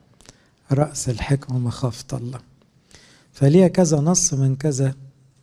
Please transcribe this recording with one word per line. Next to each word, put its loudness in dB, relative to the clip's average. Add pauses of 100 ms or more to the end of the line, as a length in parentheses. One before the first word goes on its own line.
(720)
رأس -2
الحكمة -4
مخافة -6
الله. -12 (920)
فليها 6
كذا 2
نص 0
من 0
كذا -2 (480)